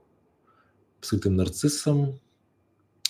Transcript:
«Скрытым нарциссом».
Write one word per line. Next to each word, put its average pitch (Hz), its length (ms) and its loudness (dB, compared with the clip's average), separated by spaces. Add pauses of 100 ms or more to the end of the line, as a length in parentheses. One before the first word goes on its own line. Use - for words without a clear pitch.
(1000)
«Скрытым 98 360 0
нарциссом». 143 840 0 (880)